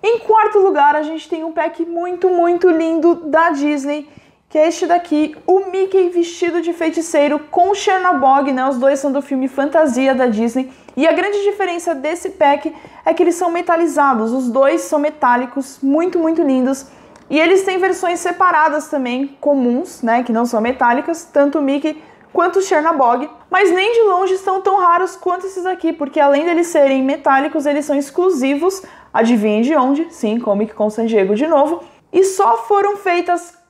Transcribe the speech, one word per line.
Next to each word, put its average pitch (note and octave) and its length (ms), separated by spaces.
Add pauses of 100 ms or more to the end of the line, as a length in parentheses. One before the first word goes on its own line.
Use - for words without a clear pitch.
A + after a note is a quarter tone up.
Em A4 160
quarto G#4+ 400
lugar, D4 360
a D4+ 60
gente D#4 260
tem D#4+ 160
um E4 80
pack E4 360
muito, F4 420
muito F4 400
lindo E4 460
da E4 340
Disney, D4 640 (360)
que - 120
é D#4 100
este E4 180
daqui, D#4 480 (120)
o F#4+ 240
Mickey F#4+ 400
vestido E4+ 500
de E4 140
feiticeiro D#4+ 640 (120)
com F#4+ 240
Chernabog, C#4+ 800
né? B3+ 160
Os C4+ 80
dois C4+ 220
são C#4 120
do C4+ 120
filme C4+ 260
Fantasia C#4 680
da B3+ 120
Disney. A#3+ 440 (240)
E C#4+ 140
a D#4+ 40
grande G4+ 320
diferença F4 500
desse D#4 340
pack D4+ 480 (300)
é D#4+ 80
que F4 80
eles E4+ 140
são F4 140
metalizados, D4 800
os B3+ 180
dois C4+ 320
são D4+ 160
metálicos, C4 840
muito, E4 360
muito E4 240
lindos. C4+ 440 (440)
E D4+ 100
eles F#4 240
têm F#4+ 140
versões F4+ 420
separadas E4 680
também, C4+ 520
comuns, C4+ 600
né, A#3 200
que B3 100
não A#3 120
são A#3+ 160
metálicas, B3+ 640
tanto C#4+ 340
o D4 40
Mickey C#4+ 380 (320)
quanto F4+ 280
o - 20
Chernabog. D4+ 680 (220)
Mas F#4 220
nem G4 200
de A#4 100
longe F#4+ 320
estão F#4+ 260
tão G4 180
raros F4 380
quanto F#4 300
esses F#4 200
aqui, F4 260
porque D4 280
além C#4+ 240
deles E4+ 240
serem C4+ 340
metálicos, D4 640
eles C#4+ 180
são D4 120
exclusivos, D4 880 (280)
adivinhem A3 500
de D4 120
onde? C#4+ 400
Sim, A3+ 240
Comic G#3+ 360
Con G#3+ 160
San A3+ 160
Diego G#3 280
de C#4 140
novo. D#4 340 (300)
E F#4+ 100
só G4 360
foram G4+ 380
feitas F4 600 (140)